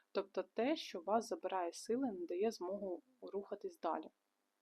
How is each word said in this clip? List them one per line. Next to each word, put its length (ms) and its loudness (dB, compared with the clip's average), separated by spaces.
Тобто 320 0
те, 320 2
що 260 -6
вас 260 4
забирає 460 0
сили, 380 0
не 140 -4
дає 260 2
змогу 520 -4
рухатись 580 -6
далі. 300 0